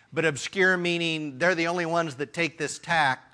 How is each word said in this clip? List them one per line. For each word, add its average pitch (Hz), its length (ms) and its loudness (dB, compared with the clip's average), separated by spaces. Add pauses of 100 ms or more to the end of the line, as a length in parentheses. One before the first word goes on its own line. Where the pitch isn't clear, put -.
(140)
But 160 120 0
obscure 185 520 2
meaning 165 600 -2
they're 175 160 4
the 165 100 0
only 170 220 -2
ones 165 300 0
that 143 160 -6
take 170 260 -4
this 143 180 -6
tack, 151 420 2 (140)